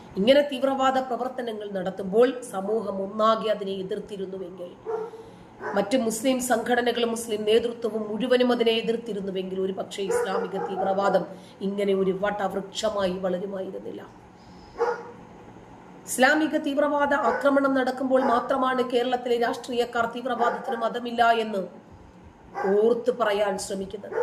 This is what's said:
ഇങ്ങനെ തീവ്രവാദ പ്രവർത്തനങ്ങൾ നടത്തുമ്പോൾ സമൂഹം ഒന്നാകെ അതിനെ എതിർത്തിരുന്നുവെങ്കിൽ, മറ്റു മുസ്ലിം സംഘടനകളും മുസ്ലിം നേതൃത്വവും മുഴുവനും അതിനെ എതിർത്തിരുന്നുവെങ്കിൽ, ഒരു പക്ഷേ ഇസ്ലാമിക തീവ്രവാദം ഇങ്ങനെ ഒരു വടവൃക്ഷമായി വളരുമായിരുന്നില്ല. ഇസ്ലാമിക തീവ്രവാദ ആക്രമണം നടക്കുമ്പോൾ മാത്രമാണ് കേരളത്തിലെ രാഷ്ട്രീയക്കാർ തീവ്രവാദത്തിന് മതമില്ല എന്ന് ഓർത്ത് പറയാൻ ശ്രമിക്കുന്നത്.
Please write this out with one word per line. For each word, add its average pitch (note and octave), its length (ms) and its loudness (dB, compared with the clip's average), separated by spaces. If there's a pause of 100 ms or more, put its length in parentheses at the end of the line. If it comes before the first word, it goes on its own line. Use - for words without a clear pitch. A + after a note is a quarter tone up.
(180)
ഇങ്ങനെ B3+ 240 8
തീവ്രവാദ C4 580 2
പ്രവർത്തനങ്ങൾ A#3+ 720 -6
നടത്തുമ്പോൾ F#3+ 560 2 (140)
സമൂഹം G3+ 540 -4 (100)
ഒന്നാകെ G#3+ 440 2
അതിനെ G3 240 -2 (100)
എതിർത്തിരുന്നുവെങ്കിൽ, F#3 880 -8 (1040)
മറ്റു G3+ 220 2
മുസ്ലിം A#3 420 0
സംഘടനകളും A#3 720 2
മുസ്ലിം A3 340 -4
നേതൃത്വവും A3 640 2
മുഴുവനും B3 420 4
അതിനെ A#3 300 4
എതിർത്തിരുന്നുവെങ്കിൽ, F#3+ 840 -4
ഒരു F#3+ 80 -2
പക്ഷേ - 300 -8
ഇസ്ലാമിക F#3+ 520 -2 (140)
തീവ്രവാദം F#3+ 540 2 (380)
ഇങ്ങനെ G3+ 400 0
ഒരു F#3+ 200 2
വടവൃക്ഷമായി G3+ 920 -2 (100)
വളരുമായിരുന്നില്ല. F#3+ 760 -6 (2000)
ഇസ്ലാമിക D4+ 500 4
തീവ്രവാദ C#4+ 560 0 (160)
ആക്രമണം C#4 440 2
നടക്കുമ്പോൾ C4 500 2
മാത്രമാണ് B3+ 640 2
കേരളത്തിലെ B3 480 0
രാഷ്ട്രീയക്കാർ A#3+ 680 0
തീവ്രവാദത്തിന് A#3 800 -2
മതമില്ല A#3 400 0 (200)
എന്ന് G#3 180 -2 (1120)
ഓർത്ത് A#3 420 4
പറയാൻ G#3 400 0
ശ്രമിക്കുന്നത്. G3 640 -8